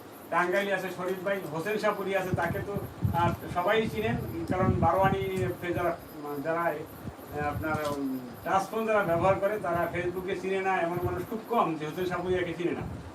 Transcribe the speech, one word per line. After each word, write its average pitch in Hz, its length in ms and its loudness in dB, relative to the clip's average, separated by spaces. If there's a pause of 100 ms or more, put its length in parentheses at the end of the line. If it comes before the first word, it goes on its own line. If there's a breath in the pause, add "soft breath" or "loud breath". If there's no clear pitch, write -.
(300)
টাঙ্গাইলে 185 440 2
আছে 185 240 -2
শরীফ 185 280 -4
ভাই, 196 140 0 (140)
হোসেন 190 240 -2
শাহপুরি 196 380 0
আছে, 185 200 0
তাকে 190 240 0
তো, 196 160 -4 (380)
আহ, 170 200 4 (200)
সবাই 208 360 2
চিনেন, - 600 -2
কারণ - 300 4
বারোয়ানি 190 680 4 (260)
যারা, 175 240 0 (460)
যারা, 165 180 0
আহ, 151 840 -4
আপনার, 156 280 -2 (220)
উম, 131 220 -2 (240)
টাচ 190 260 2
ফোন 220 160 0
যারা 208 180 4
ব্যবহার 170 320 4
করে 196 240 2
তারা 175 340 0
Facebook-এ 180 480 -2
চিনে 190 200 0
না, 190 160 2
এমন 170 260 0
মানুষ 175 260 -2
খুব 220 100 -4 (100)
কম 185 280 2
যে 151 80 -4
হোসেন 175 200 -2
শাহপুরিয়াকে 175 520 0
চিনে 165 140 0
না। 120 100 -2 (340)